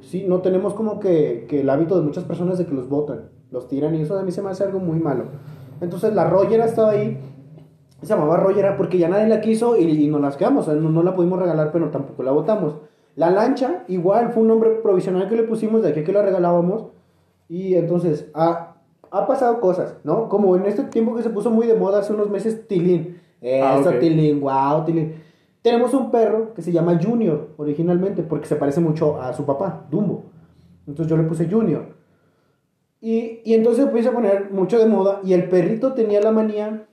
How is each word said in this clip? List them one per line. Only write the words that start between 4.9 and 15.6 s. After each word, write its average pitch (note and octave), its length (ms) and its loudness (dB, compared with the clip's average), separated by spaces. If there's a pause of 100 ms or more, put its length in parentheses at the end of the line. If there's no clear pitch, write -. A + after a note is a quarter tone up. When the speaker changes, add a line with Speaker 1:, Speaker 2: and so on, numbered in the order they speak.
Speaker 1:
malo. C3 260 -4 (540)
Entonces, F#3 360 -4
la E3 140 2
Rogera G3+ 360 2
estaba A3 260 2
ahí, G#3 280 -2 (840)
se D#3 60 -16
llamaba E3 300 2
Rogera F#3+ 380 2
porque F3+ 220 -2
ya E3+ 100 2
nadie G#3 200 2
la A3 120 4
quiso A3 380 2
y, F3 60 4
y D3+ 240 4
nos D3 120 0
las C#3+ 160 -2
quedamos, B3 320 2
o D#3+ 40 0
sea, D3+ 100 2
no, D#3+ 80 0
no D#3+ 140 2
la F#3 120 0
pudimos F3+ 240 0
regalar, D#3 320 0
pero E3 200 0
tampoco C3+ 320 -8
la B2+ 80 0
botamos. D#3+ 440 0 (400)
La E3 140 2
Lancha, B3+ 580 0
igual, F#3+ 440 0
fue A3+ 100 0
un A3 80 4
nombre A3+ 220 4 (100)
provisional F#3+ 480 0
que A3+ 60 0
le A3+ 80 2
pusimos A3 400 0